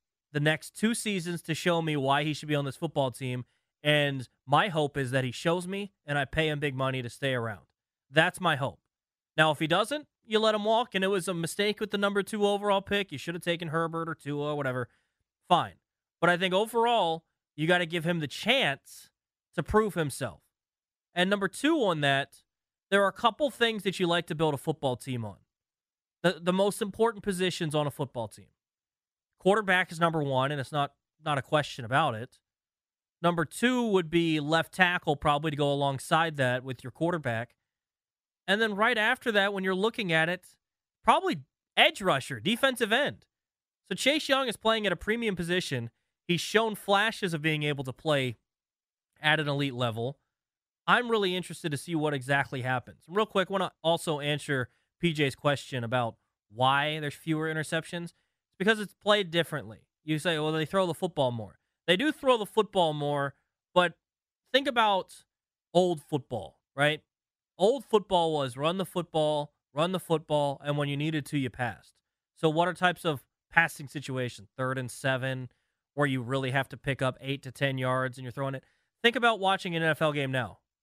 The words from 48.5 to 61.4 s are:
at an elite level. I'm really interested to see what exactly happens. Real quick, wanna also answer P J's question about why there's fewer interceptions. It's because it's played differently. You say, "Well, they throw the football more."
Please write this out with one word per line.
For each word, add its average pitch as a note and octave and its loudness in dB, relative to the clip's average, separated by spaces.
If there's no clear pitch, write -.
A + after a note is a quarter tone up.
at D3+ 2
an D3 -2
elite C#3+ -2
level. A#2+ -4
I'm A#3 2
really G3+ 0
interested F3 -8
to C#3+ -4
see E3+ -8
what D3+ 0
exactly C3+ -2
happens. B2+ -6
Real G#3 0
quick, F#3 0
wanna F#3 -2
also E3 0
answer C#3+ -2
P E3+ 2
J's D3 0
question C#3 -2
about A#2 -2
why C#3 0
there's D3 -6
fewer D#3+ -4
interceptions. D#3+ -6
It's - -20
because G#3+ 4
it's G3+ -8
played G#3 2
differently. D3 -2
You D3+ 0
say, D#3+ 0
"Well, D#3 0
they D#3 0
throw F#3+ 2
the E3 0
football D3+ 0
more." A2 -10